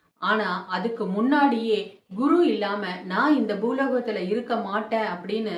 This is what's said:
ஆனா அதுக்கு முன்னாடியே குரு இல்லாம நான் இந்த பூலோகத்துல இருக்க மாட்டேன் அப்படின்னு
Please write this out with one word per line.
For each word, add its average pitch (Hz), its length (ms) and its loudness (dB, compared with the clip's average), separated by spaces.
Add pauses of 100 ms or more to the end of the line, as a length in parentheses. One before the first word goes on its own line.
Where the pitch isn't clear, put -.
(220)
ஆனா 185 480 0
அதுக்கு 190 360 -4
முன்னாடியே 226 960 2 (140)
குரு 320 320 4
இல்லாம 202 560 -2
நான் 233 320 2
இந்த 214 200 0
பூலோகத்துல 233 720 0
இருக்க 233 280 -2
மாட்டேன் 214 520 -2
அப்படின்னு 190 500 -4